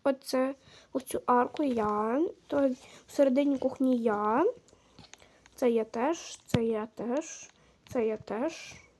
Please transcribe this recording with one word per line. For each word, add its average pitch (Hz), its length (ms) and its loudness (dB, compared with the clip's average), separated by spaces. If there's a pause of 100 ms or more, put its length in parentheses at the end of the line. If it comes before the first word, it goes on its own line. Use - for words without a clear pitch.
Оце, 269 500 -2 (380)
оцю - 340 -4
арку 247 360 2
я. 226 580 0 (260)
То 277 240 2 (360)
всередині 277 520 4
кухні 262 400 2
я. 220 460 2 (1080)
Це 247 160 2
я 226 140 2
теж, 269 640 -4
це 233 180 0
я 220 300 -2
теж, - 560 -6 (420)
це 233 140 0
я 220 100 -2
теж. 240 580 -6 (260)